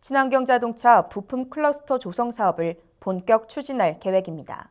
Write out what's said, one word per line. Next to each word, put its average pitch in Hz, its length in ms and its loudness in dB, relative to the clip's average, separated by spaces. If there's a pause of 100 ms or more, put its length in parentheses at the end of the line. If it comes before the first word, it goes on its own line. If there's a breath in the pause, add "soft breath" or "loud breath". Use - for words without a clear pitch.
친환경 269 420 0
자동차 240 640 4
부품 254 400 -8
클러스터 294 500 -2
조성 240 320 -4
사업을 170 480 -2 (220 soft breath)
본격 208 480 0
추진할 247 520 -4
계획입니다. 185 720 -4